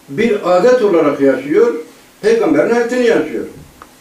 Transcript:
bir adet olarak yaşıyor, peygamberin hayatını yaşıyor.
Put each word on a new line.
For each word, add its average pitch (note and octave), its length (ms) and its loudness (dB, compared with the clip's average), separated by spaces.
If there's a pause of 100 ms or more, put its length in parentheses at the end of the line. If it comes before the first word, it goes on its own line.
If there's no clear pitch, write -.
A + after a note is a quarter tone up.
bir G3 480 -2
adet B3 240 2
olarak D#3 400 0
yaşıyor, G3 540 0 (460)
peygamberin G3+ 480 0
hayatını A#3+ 340 -2
yaşıyor. - 420 -2 (560)